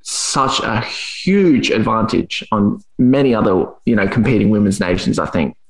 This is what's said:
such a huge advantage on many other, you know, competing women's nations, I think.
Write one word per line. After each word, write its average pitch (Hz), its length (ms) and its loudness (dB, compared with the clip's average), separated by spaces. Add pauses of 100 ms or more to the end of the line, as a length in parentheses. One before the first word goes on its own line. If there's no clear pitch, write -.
such - 600 -4
a 110 200 -2
huge - 880 0
advantage 110 800 -2
on 104 300 0 (160)
many 131 380 4
other, 101 300 2 (200)
you 117 100 2
know, 98 120 2
competing 104 420 2
women's 104 300 2
nations, 92 400 -2
I 78 80 -2
think. 73 280 -2 (140)